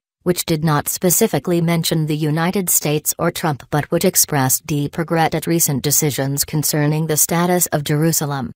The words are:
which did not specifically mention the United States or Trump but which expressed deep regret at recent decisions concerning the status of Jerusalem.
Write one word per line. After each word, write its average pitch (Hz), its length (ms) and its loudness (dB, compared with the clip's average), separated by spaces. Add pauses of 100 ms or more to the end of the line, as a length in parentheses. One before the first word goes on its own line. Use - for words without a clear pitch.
(220)
which 180 220 0
did 156 180 0
not 151 260 0
specifically 175 720 2
mention 165 460 0
the 151 100 -2
United 165 540 0
States - 480 0
or 165 120 0
Trump 156 400 -4
but 147 200 0
which 170 140 0
expressed 143 640 0
deep 143 300 -2
regret 160 380 0
at 160 120 -4
recent 165 360 0
decisions 139 640 0
concerning 156 600 0
the 156 100 0
status 175 560 2
of 147 120 -2
Jerusalem. 147 720 0